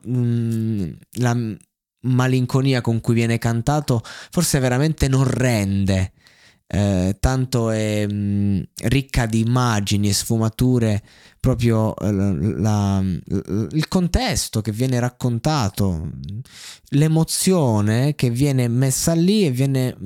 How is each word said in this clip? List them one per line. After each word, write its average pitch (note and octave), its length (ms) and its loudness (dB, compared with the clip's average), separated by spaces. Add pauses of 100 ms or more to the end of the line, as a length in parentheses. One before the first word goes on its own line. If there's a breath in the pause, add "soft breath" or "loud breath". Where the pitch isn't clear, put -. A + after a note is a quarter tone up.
mm, A2+ 840 -2 (280)
la A#2+ 140 2 (720)
malinconia B2+ 760 2
con A#2 180 0
cui A#2 140 0
viene A2+ 240 2
cantato, A#2 640 0 (300 loud breath)
forse D#3+ 280 0
veramente C3+ 480 2
non C3 160 2
rende. G2 880 0 (640 soft breath)
Eh, G2 460 2
tanto B2+ 500 0
è, G#2+ 400 -2
mm, G2+ 520 0 (220)
ricca C3+ 420 0
di A2+ 140 0
immagini A2+ 680 0
e G2 60 0
sfumature A2+ 920 0 (340 loud breath)
proprio, A#2 600 0
eh, G2+ 160 -2
la, G2 920 0 (680)
il D3+ 180 -2
contesto F3+ 720 -2
che A2 100 -4
viene B2 280 -2
raccontato, A#2 1120 -2 (800 loud breath)
l'emozione C#3+ 1200 2
che B2+ 140 0
viene B2+ 400 0
messa C3 440 0
lì F#3 320 4
e C#3+ 60 2
viene C3 540 0